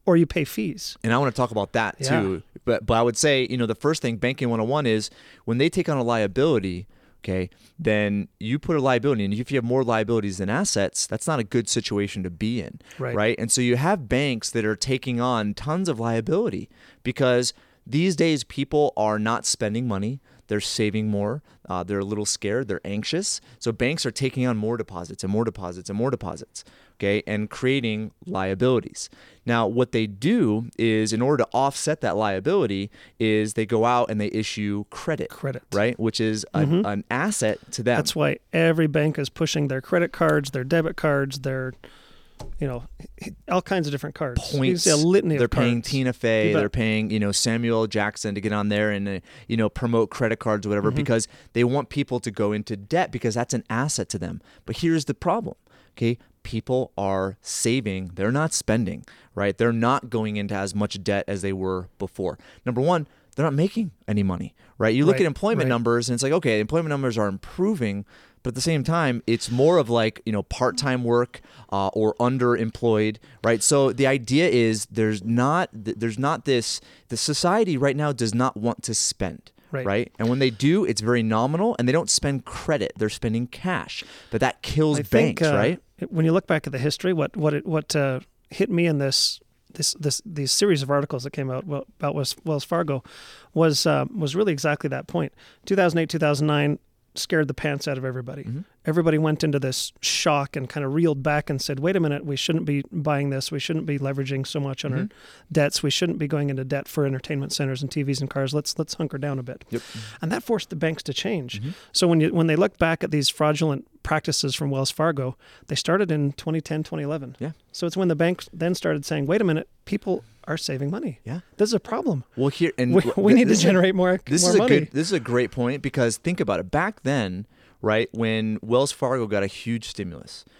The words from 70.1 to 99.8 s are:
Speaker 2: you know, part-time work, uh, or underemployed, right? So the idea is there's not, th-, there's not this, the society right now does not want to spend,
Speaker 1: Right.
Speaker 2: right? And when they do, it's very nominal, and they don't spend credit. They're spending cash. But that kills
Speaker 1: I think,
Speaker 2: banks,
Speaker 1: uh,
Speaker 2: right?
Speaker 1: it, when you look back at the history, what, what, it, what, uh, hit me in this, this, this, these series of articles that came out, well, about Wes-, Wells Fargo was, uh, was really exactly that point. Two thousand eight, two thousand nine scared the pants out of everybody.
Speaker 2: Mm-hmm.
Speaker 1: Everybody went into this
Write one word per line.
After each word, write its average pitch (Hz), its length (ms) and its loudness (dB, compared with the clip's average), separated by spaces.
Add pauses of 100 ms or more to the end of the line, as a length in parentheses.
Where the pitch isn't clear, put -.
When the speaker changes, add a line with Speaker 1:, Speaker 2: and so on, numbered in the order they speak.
Speaker 2:
you 113 80 -2
know, 101 100 0
part-time 127 600 -2
work, 120 340 2 (320)
uh, 98 220 0
or 107 220 2
underemployed, 117 1000 2 (240)
right? 113 220 2
So 135 300 4
the 131 120 2
idea 135 440 2
is 113 380 4
there's 107 360 0
not, 127 460 2 (160)
th-, 110 120 -4
there's 110 220 -4
not 139 240 -2
this, 123 380 0 (260)
the - 100 -8
society 180 600 2
right 139 180 2
now 147 160 0
does 117 240 0
not 120 220 0
want 113 260 -2
to 113 100 -4
spend, - 580 -4 (200)
Speaker 1:
Right. 131 140 -4
Speaker 2:
right? 101 340 0
And 113 100 0
when 127 100 0
they 135 100 4
do, 143 360 2
it's 107 160 -2
very 117 220 2
nominal, 135 560 0
and 123 80 2
they 127 60 4
don't 180 160 0
spend 139 360 0
credit. - 520 -2
They're 107 120 0
spending 117 380 -2
cash. - 560 -6 (260)
But 113 120 -4
that 131 200 0
kills 151 380 2
Speaker 1:
I 147 40 -2
think, - 360 2
Speaker 2:
banks, 160 120 2
Speaker 1:
uh, 143 40 2
Speaker 2:
right? 123 240 2 (180)
Speaker 1:
it, - 140 -8
when 160 140 2
you 160 80 4
look 190 120 2
back 151 220 0
at 135 60 -6
the 131 60 -6
history, 151 340 0
what, 147 240 -2
what, 151 180 2
it, 147 100 -4
what, 160 300 -2
uh, 135 240 0 (300)
hit 202 200 -2
me 170 160 2
in 156 140 2
this, - 400 0 (340)
this, - 260 -2
this, 147 260 -2
these 147 260 -4
series 175 320 4
of 135 80 -4
articles 139 320 0
that 139 80 -10
came 135 180 -4
out, 131 160 -6
well, 147 200 -6 (120)
about 143 160 -2
Wes-, 143 300 -4
Wells 151 220 -2
Fargo 156 380 -2 (500)
was, 160 340 4
uh, 139 260 2
was 151 220 -4
really 202 180 2
exactly 147 360 -2
that 135 180 -6
point. 160 260 -4 (320)
Two 196 100 0
thousand 175 240 4
eight, 160 100 0
two 160 100 -4
thousand 147 260 2
nine 147 320 2 (380)
scared 156 320 0
the 139 80 -6
pants 143 320 -4
out 139 100 -4
of 131 80 -6
everybody. 127 380 -8
Speaker 2:
Mm-hmm. 120 160 -8 (260)
Speaker 1:
Everybody 160 320 4
went 156 260 2
into 143 160 2
this 131 420 -4